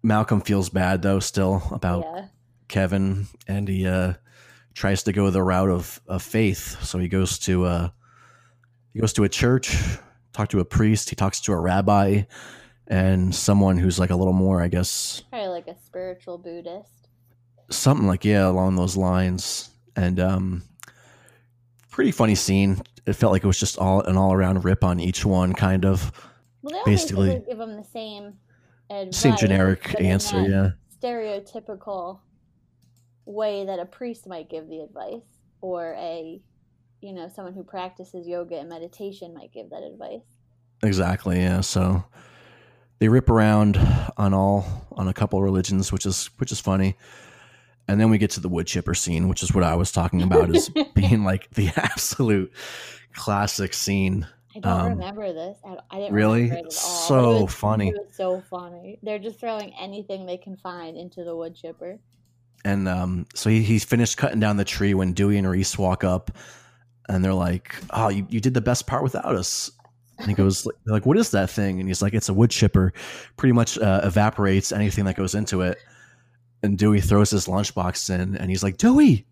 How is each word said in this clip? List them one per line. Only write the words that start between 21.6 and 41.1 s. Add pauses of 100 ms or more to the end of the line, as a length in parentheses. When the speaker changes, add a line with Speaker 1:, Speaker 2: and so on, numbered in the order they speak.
Speaker 1:
pretty
funny
scene. (280)
It
felt
like
it
was
just
all,
an
all-around
rip
on
each
one,
kind
of. (500)
Speaker 2:
Well,
they
all
Speaker 1:
Basically.
Speaker 2:
basically
give
'em
the
same (800)
Speaker 1:
Same
Speaker 2:
advice,
Speaker 1:
generic
Speaker 2:
but
in
Speaker 1:
answer,
Speaker 2:
that
Speaker 1:
yeah. (320)
Speaker 2:
stereotypical (1040)
way
that
a
priest
might
give
the
advice, (360)
or
a, (640)
you
know,
someone
who
practices
yoga
and
meditation
might
give
that
advice. (460)
Speaker 1:
Exactly,